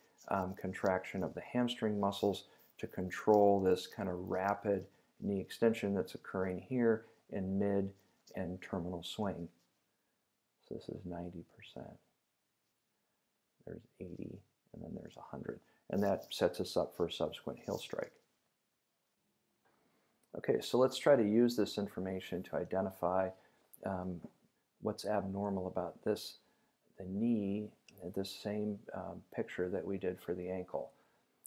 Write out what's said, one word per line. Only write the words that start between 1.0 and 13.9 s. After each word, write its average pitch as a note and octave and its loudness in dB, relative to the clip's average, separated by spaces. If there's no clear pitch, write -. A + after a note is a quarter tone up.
of F2 -2
the F2 -6
hamstring A#2 0
muscles G2+ 2
to - -6
control G2+ 6
this F#2 4
kind G2 -6
of F2+ -4
rapid G2 2
knee G3 0
extension C#3 2
that's F#2+ -2
occurring F#2 -2
here A#2 4
in F#2+ -2
mid G2 2
and F#2 -6
terminal F2 -6
swing. E2+ -4
So - -8
this - -10
is - -10
ninety F2 -8
percent. - -14
There's - -12